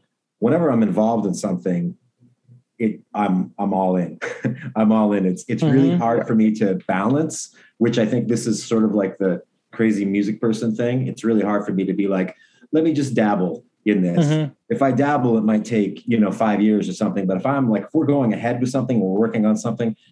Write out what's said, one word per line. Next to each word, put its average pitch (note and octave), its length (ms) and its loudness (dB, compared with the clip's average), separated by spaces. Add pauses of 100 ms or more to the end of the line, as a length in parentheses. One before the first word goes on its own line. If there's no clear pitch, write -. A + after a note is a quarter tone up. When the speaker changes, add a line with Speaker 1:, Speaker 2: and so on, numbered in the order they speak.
(380)
Speaker 1:
whenever D3+ 320 2
I'm A2+ 140 2
involved G#2+ 420 0
in F2+ 80 -2
something, F2+ 640 -4 (800)
it, G#2+ 220 -2 (120)
I'm, F#2 460 -2
I'm G2+ 160 -2
all F#2 220 0
in. F2 220 -4 (300)
<laughs> - 280 -8
I'm A2 160 4
all G#2+ 200 2
in. F#2+ 140 0
It's, F2+ 220 -2
it's A#2 140 -4
really C#3 280 4
Speaker 2:
Mm-hmm. - 80 2
Speaker 1:
hard F3 280 0
for A#2+ 100 0
me G#2+ 180 4
to G2 220 0 (100)
balance, B2 680 -2 (240)
which A#2 200 0
I A2 80 4
think A2 220 0
this A2+ 180 -2
is A2 180 -2
sort A2 200 0
of, G2+ 100 0
like, F#2+ 240 -2
the F#2 240 0 (300)
crazy G2+ 320 0
music G2+ 360 -2
person A2+ 340 -2
thing. B2 340 -2
It's - 160 -8
really A2 180 2
hard G2+ 240 -2
for G2 60 -4
me F#2+ 120 0
to F#2+ 80 -2
be G2 160 0
like, G2 260 -2 (380)
"Let D#3 120 4
me E3 80 2
just C3 220 -2
dabble G2 500 0 (200)
in G#2 180 2
this." F2+ 240 2
Speaker 2:
Mm-hmm. D3+ 260 0 (160)
Speaker 1:
If A2+ 140 -2
I C3+ 100 4
dabble, C3 460 2
it G#2+ 60 0
might G#2+ 200 2
take, G#2 420 -2
you A#2 120 2
know, G2 140 2
five G#2 300 0
years G#2 260 2
or F2+ 40 -4
something. F#2+ 340 -2
But F#2+ 100 0
if F#2 100 -4
I'm, C3+ 240 0
like, G2+ 140 0
if - 80 -18
we're D#3 140 2
going C3+ 260 2
ahead A#2+ 280 -4
with B2 100 -2
something, B2+ 280 -2
we're F#2+ 200 0
working A2 280 0
on G#2+ 100 2
something, A2+ 380 -4 (180)